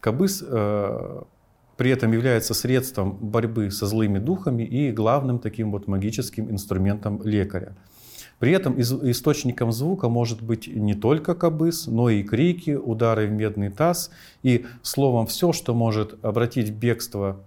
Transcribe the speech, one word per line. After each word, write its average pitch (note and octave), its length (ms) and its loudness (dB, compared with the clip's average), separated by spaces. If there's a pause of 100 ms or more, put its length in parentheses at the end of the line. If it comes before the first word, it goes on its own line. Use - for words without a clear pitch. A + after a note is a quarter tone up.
Кобыз, F3 440 0
э, G#2 760 -2 (540)
при B2 160 2
этом B2 180 2
является A2+ 440 2
средством A#2+ 580 0
борьбы A2+ 580 -2
со G2+ 160 -4
злыми G#2 320 2
духами C3 460 -2
и C3+ 260 0
главным A#2+ 480 2
таким A2 320 -4
вот G2+ 160 -6
магическим G#2+ 640 -4
инструментом G2+ 720 -2
лекаря. G2+ 540 -2 (640)
При B2+ 100 4
этом F3+ 240 2
из-, B2 180 0
источником B2 800 0
звука C#3 380 0
может A#2 340 0
быть A2+ 240 -4
не G#2 280 0
только D#3 420 2
кобыз, E3 500 0
но A#2+ 240 2
и G2+ 140 2
крики, D3+ 480 2
удары A2+ 560 2
в - 20 0
медный G#2 400 -2
таз E3+ 400 0 (320)
и, B2 240 2 (160)
словом, B2 460 2
все, F3 240 2
что B2+ 220 -2
может A2 500 0
обратить A#2 460 0
в G#2+ 40 -6
бегство G#2 720 -2